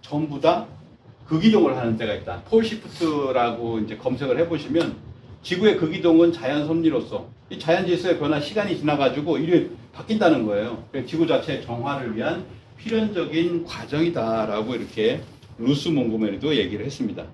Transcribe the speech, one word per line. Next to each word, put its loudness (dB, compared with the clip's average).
전부 -6
다 4
극이동을 6
하는 0
때가 -2
있다. -10
폴 6
시프트라고 -2
이제 -6
검색을 -2
해보시면 0
지구의 4
극이동은 4
자연 -2
섭리로서 0
이 -12
자연 0
질서의 0
변화, 0
시간이 -4
지나가지고 0
이게 2
바뀐다는 2
거예요. -2
그래서 -6
지구 0
자체의 0
정화를 -6
위한 -4
필연적인 -2
과정이다라고 -2
이렇게 -2
루스 0
몽고메리도 0
얘기를 -2
했습니다. -6